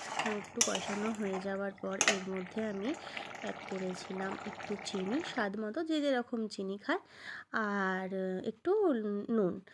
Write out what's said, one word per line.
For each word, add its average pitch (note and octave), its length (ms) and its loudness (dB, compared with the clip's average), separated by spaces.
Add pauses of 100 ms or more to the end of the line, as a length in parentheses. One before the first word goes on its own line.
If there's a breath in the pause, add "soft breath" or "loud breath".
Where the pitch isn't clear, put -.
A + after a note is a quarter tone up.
(260)
তো G#3+ 60 0
একটু G#3 360 -2
কষানো G3+ 440 0
হয়ে G3 320 0
যাওয়ার G3 280 -2 (100)
পর F#3+ 260 -2
এর F#3+ 220 4
মধ্যে F#3+ 340 -2
আমি G#3 300 0 (480 loud breath)
অ্যাড G3+ 140 -4 (140)
করেছিলাম F#3+ 760 -4
একটু G#3 300 -4 (100)
চিনি G3+ 360 0 (120)
স্বাদ G#3 260 0
মতো, A3 240 0
যে D#4+ 180 2
যেরকম A#3+ 460 2
চিনি G3 300 -4
খায়, D#4+ 220 0 (520 loud breath)
আর, F#3+ 600 2
আহ, F#3+ 360 -2
একটু F#4 440 4 (360)
নুন G3 320 4 (120)